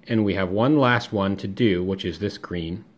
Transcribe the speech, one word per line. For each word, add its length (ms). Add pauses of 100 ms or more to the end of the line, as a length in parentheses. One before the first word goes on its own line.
and 160
we 120
have 140
one 280
last 340
one 260
to 100
do, 360
which 220
is 140
this 180
green 480 (120)